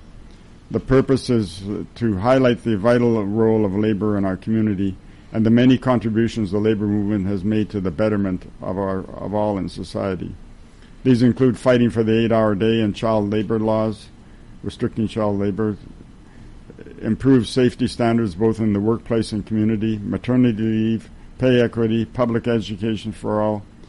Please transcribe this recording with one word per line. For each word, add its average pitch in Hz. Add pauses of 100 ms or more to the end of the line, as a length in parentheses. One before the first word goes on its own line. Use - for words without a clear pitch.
(680)
The 107
purpose 131
is 95 (320)
to 113
highlight 123
the 113
vital 117
role 110
of 95
labor 107
in 98
our 92
community 101 (360)
and 110
the 113
many 123
contributions 113
the 104
labor 107
movement 101
has 101
made 107
to 104
the 90
betterment 101 (120)
of 95
our, 95
of 101
all 104
in 90
society. 92 (680)
These 123
include 123
fighting 120
for 113
the 110
eight-hour 110
day 113
and 104
child 110
labor 110
laws, 110 (560)
restricting 110
child 104
labor, 101 (1300)
improved 113
safety 123
standards 117
both 110
in 110
the 101
workplace 110
and 101
community, 110
maternity 110
leave, 110 (300)
pay 127
equity, 113
public 117
education 107
for 107
all, 107 (260)